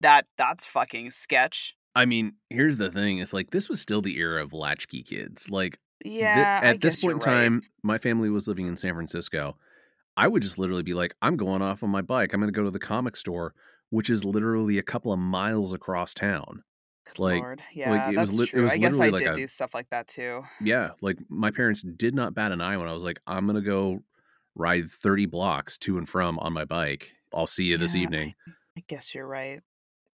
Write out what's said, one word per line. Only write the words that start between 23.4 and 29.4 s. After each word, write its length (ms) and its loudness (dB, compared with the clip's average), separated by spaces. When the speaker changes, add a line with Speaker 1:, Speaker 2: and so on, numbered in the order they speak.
Speaker 2:
gonna 140 0
go 400 0
ride 360 0
thirty 340 2
blocks 540 -2
to 180 -2
and 120 -6
from 300 0
on 120 -4
my 140 -4
bike. 500 -4
I'll 140 0
see 180 -2
you 120 2
this 180 0
Speaker 1:
Yeah, 60 4
Speaker 2:
evening." 340 -2
Speaker 1:
I, 60 -18
I 80 -18
guess 280 -10
you're 120 -10
right. 340 -10